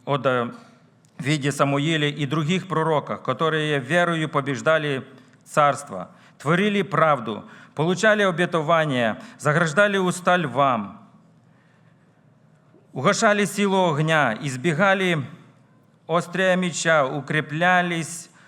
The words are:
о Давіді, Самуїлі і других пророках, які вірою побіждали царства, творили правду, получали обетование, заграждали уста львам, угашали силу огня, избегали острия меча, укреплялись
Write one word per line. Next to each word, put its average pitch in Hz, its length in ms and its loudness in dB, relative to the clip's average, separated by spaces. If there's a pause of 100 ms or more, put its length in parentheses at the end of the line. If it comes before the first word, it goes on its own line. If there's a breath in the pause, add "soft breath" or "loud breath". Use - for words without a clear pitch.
о 139 140 -2
Давіді, 131 1300 -4
Самуїлі 147 560 0 (100)
і 147 80 -2
других 156 420 -2
пророках, 156 600 -2
які 151 580 -2
вірою 165 420 0
побіждали 143 760 -2 (420 loud breath)
царства, 131 600 0 (300 loud breath)
творили 196 480 0
правду, 135 580 0 (320 loud breath)
получали 196 520 2
обетование, 156 920 0 (220 loud breath)
заграждали 170 600 2
уста 180 380 2
львам, 127 640 0 (1900 soft breath)
угашали 202 540 2
силу 196 300 0
огня, 156 680 2
избегали 170 840 0 (840)
острия 175 480 2
меча, 165 480 2
укреплялись 156 1300 -2 (180 soft breath)